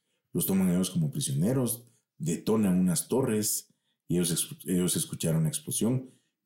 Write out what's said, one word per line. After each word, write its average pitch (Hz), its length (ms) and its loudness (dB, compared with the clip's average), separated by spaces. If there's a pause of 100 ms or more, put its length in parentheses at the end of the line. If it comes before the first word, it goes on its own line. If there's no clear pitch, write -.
(320)
los 82 140 -2
toman 95 240 2
ellos 90 200 2
como 78 200 0
prisioneros, 104 760 -2 (300)
detonan 104 640 0
unas 90 280 2
torres 110 600 0 (400)
y 165 80 0
ellos 175 140 2
ex-, - 360 -6
ellos 90 300 2
escucharon 80 440 0
una 80 100 2
explosión 117 600 -2 (360)